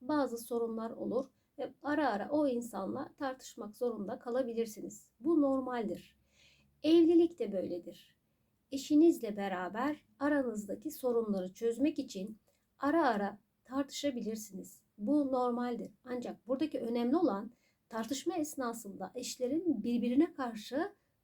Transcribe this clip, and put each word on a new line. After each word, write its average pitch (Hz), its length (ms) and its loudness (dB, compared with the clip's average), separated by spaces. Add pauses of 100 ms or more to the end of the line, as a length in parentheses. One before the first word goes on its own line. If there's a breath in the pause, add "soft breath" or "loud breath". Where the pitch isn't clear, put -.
bazı 254 380 0
sorunlar 226 520 -4
olur - 400 -4 (280)
ve - 240 -8
ara 294 260 2
ara 202 220 -2
o 302 160 4
insanla 240 720 -4
tartışmak 262 580 -8
zorunda 226 420 -4
kalabilirsiniz. 233 920 -4 (120)
Bu 311 220 4
normaldir. 254 760 -2 (680 soft breath)
Evlilik 330 560 8
de 208 140 -2
böyledir. 175 600 -6 (580)
Eşinizle 277 640 6
beraber 196 600 -2 (220)
aranızdaki 240 720 -2
sorunları 214 640 0
çözmek 233 460 0
için 214 400 -8 (400)
ara 302 300 4
ara 202 300 0 (260)
tartışabilirsiniz. 226 1200 -6 (160)
Bu 262 340 2
normaldir. 247 580 -2 (140)
Ancak 240 440 -8
buradaki 269 320 -2
önemli 240 360 0
olan 233 340 2 (380 soft breath)
tartışma 269 480 -4
esnasında 233 760 -6
eşlerin 254 680 -2
birbirine 240 520 2
karşı 247 580 -4 (320)